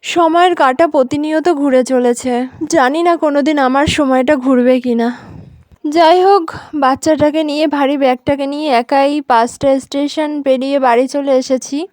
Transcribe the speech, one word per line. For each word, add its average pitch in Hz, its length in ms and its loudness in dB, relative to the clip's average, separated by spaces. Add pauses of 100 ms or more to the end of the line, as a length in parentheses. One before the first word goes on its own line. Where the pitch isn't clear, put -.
(140)
সময়ের 349 420 2
কাঁটা 302 320 2
প্রতিনিয়ত 302 600 -2 (140)
ঘুরে 262 220 2
চলেছে, 247 500 -2 (360)
জানি 294 340 2
না 349 100 2 (100)
কোনোদিন 294 360 0
আমার 269 280 2 (100)
সময়টা 262 380 2
ঘুরবে 254 440 2
কিনা। 240 300 -2 (840)
যাই 339 260 6
হোক, 381 220 4 (400)
বাচ্চাটাকে 294 600 0
নিয়ে, 302 240 -2
ভারী 285 300 0
ব্যাগটাকে 269 500 0
নিয়ে 294 200 -6 (140)
একাই 277 320 0 (140)
পাঁচটা 240 420 0 (100)
স্টেশন 285 500 -4 (140)
পেরিয়ে 269 360 -2
বাড়ি 254 280 2
চলে 277 340 -2
এসেছি। 262 360 -6 (160)